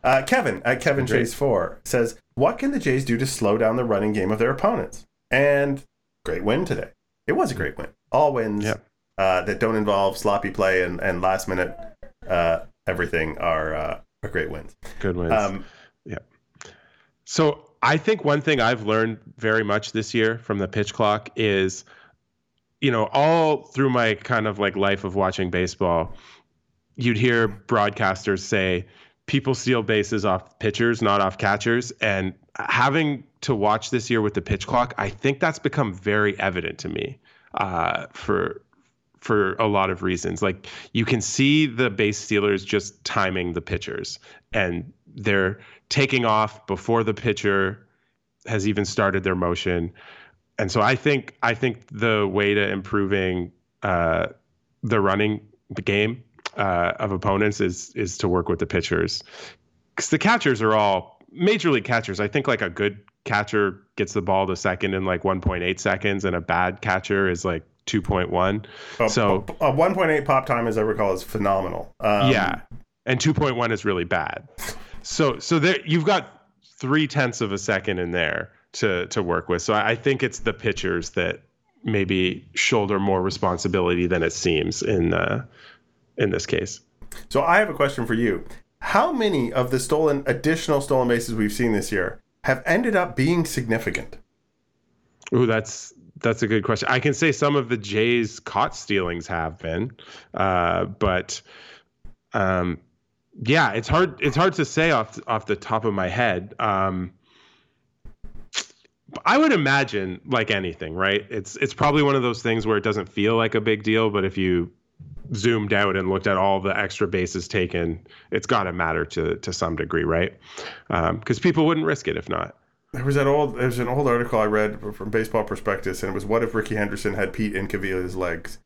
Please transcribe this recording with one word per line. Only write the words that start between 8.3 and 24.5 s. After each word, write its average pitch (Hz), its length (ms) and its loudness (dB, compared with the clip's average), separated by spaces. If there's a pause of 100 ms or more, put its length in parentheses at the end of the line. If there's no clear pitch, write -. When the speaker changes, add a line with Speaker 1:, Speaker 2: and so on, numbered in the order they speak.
Speaker 1:
wins, 107 320 -2
Speaker 2:
Yeah. 107 100 0 (420)
Speaker 1:
uh, 92 260 4
that 95 160 -2
don't 113 180 2
involve 98 400 2
sloppy 101 320 0
play 95 340 2
and, 87 160 -4
and 90 220 -2
last 95 260 0
minute, 92 300 -2 (500)
uh, 85 340 2 (260)
everything 82 500 -2
are, 78 380 -2
uh, 78 240 -6 (240)
are 113 60 -8
great 78 200 -4
wins. 78 260 -12 (240)
Speaker 2:
Good 92 160 -2
wins. 85 160 -2
Speaker 1:
Um, 98 320 0 (400)
Speaker 2:
Yeah. - 140 -10 (1080)
So - 440 0 (140)
I 135 140 4
think 214 280 0
one 147 160 4
thing 147 180 2
I've 117 240 2
learned 110 360 0 (180)
very 110 260 2
much 104 300 -2
this 110 200 -4
year 113 260 2
from 107 180 -4
the 98 100 -2
pitch 101 260 -2
clock 107 420 0
is, 98 500 0 (960)
you 139 100 2
know, 110 220 0
all 156 520 4
through 135 260 0
my 113 240 2
kind 110 320 -2
of, 101 100 -2